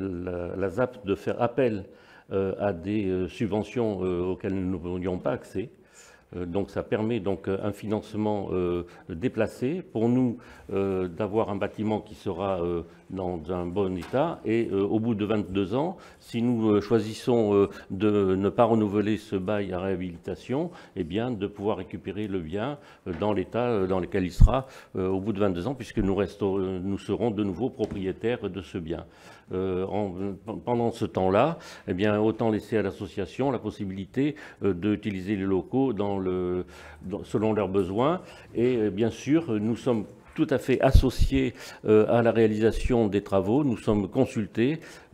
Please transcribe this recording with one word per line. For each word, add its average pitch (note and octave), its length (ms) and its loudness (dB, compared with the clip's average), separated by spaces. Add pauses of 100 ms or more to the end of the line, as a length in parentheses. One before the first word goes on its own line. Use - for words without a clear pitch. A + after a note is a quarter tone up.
(240)
la, F2 320 -6
la F#2+ 140 0
zap A#2+ 340 -2
de F#2+ 120 2
faire A2 260 -4
appel, A#2 440 0 (440)
euh, G2 300 0
à G2+ 120 2
des, F#2+ 360 -2
euh, F#2 180 0
subventions, G#2+ 800 -2
euh, F2+ 180 0
auxquelles F#2 320 -4
nous F#2 240 -2
n'aurions F2+ 400 -4
pas C#3+ 140 -2
accès. A#2 380 -6 (640)
Euh, F2 100 -6
donc F2+ 240 -4
ça - 140 -4
permet A2 340 -2
donc, F#2+ 300 -4
euh, F#2+ 160 0
un G#2 80 -2
financement, G#2+ 800 -4
euh, F2 320 0 (240)
déplacé. A2 720 -4
Pour A#2 260 0
nous, B2 300 2 (340)
euh, F#2+ 360 0
d'avoir G2+ 420 0
un G2+ 60 -2
bâtiment G#2 440 -2
qui - 140 -14
sera, F#2+ 480 -2
euh, E2+ 200 -2 (280)
dans F#2 300 -6 (100)
un F2 160 -2
bon F#2 300 -2
état C3+ 480 -2
et, A2+ 260 0
euh, G2 120 2
au A2 180 0
bout A#2 140 0
de G2+ 100 -2
vingt-deux G2 500 -2
ans, E3+ 220 -2 (240)
si A#2 220 -4
nous, A2+ 280 2
euh, G#2 100 6
choisissons, A2 720 2
euh, G2+ 140 6 (220)
de G2 440 4
ne G2 140 2
pas A#2+ 160 4
renouveler G#2+ 520 4
ce - 200 -6
bail G2 360 -2
à F2 80 -4
réhabilitation, F#2+ 920 -4 (260)
eh F#2+ 80 -2
bien, G#2+ 260 -2
de G2+ 160 -2
pouvoir G2+ 320 -2
récupérer G2 500 -8
le F#2+ 120 -4
bien, G#2 380 -4 (280)
euh, F#2 120 -4
dans G#2 140 2
l'état, A2+ 360 0
euh, G2+ 180 2
dans F#2 140 0
lequel F#2 240 0
il E2+ 80 -2
sera, B2+ 340 6 (300)
euh, F#2 120 0
au F#2+ 120 0
bout G#2+ 120 -2
de F#2+ 80 -4
vingt-deux F#2 260 0
ans, C#3 80 -2
puisque A#2 240 -8
nous F#2+ 160 2
restons, G2 440 0
euh, F#2 240 -2
nous G2 160 -2
serons G2+ 320 -2
de G#2 120 0
nouveau G2+ 280 -2
propriétaires G2+ 800 -4
de F#2 120 -8
ce - 160 -10
bien. D#2+ 280 -6 (440)
Euh, F#2 360 -2
en, G2 260 -2 (500)
pendant A#2+ 300 0
ce - 140 -4
temps-là, G2+ 520 4 (280)
eh G2+ 80 -2
bien, G#2 260 2
autant A2 300 2
laisser G#2+ 260 -2
à G#2 60 2
l'association G2 680 -4
la A#2 80 -2
possibilité, G2+ 760 -4 (280)
euh, G2 120 2
d'utiliser G2+ 640 0
les F#2+ 80 0
locaux A2 500 2
dans G2+ 240 -2
le, F2+ 480 -2 (340)
dans, F#2 240 -8
selon A2 300 0
leurs G2+ 140 2
besoins. G2+ 520 2 (340)
Et, B2 220 2
euh, G#2+ 140 2
bien G#2+ 180 2
sûr, D3+ 440 2
nous G#2+ 240 0
sommes A2+ 280 0 (300)
tout D#3+ 160 2
à C3 80 4
fait B2+ 240 2
associés, C3 720 6 (320)
euh, G#2+ 240 8
à A#2 140 4
la A2+ 80 4
réalisation A2 800 4
des F#2+ 140 2
travaux. G2+ 420 2
Nous A#2+ 120 2
sommes G#2 320 2
consultés, B2 680 0 (360)